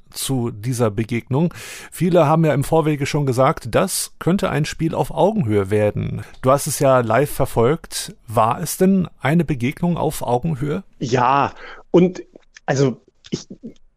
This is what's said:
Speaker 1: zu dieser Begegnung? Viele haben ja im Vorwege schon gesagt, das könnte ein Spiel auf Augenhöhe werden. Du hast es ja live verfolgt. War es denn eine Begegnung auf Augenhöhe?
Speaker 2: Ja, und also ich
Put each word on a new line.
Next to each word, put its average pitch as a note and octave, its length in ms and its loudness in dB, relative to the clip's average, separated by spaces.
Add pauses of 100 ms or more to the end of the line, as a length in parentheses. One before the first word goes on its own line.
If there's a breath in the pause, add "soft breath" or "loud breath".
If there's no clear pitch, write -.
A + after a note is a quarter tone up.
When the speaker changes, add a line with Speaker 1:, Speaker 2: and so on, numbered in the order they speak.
(100)
Speaker 1:
zu A#2+ 420 -4
dieser A2+ 400 -2
Begegnung? A#2+ 600 -2 (380 loud breath)
Viele E3 360 2
haben D#3+ 180 4
ja D3 100 2
im C#3 80 0
Vorwege D3+ 420 0
schon D3 220 -2
gesagt, C3 480 0
das - 460 -2
könnte F#3+ 280 0
ein D3 160 -2
Spiel - 300 -4
auf - 160 -2
Augenhöhe C#3 600 0
werden. G#2 520 0 (180 loud breath)
Du C3 120 2
hast C#3 160 0
es C#3 100 -4
ja C3 220 4
live A#2+ 300 2
verfolgt. - 840 -2 (140)
War A2+ 340 2
es - 140 -6
denn F#3+ 320 2 (120)
eine D#3+ 240 2
Begegnung D#3+ 520 -2
auf C3+ 260 -4
Augenhöhe? D3 640 -2 (160)
Speaker 2:
Ja, B2+ 520 2 (380 loud breath)
und F3+ 320 4 (420)
also C3+ 380 0 (280)
ich - 180 -8 (480)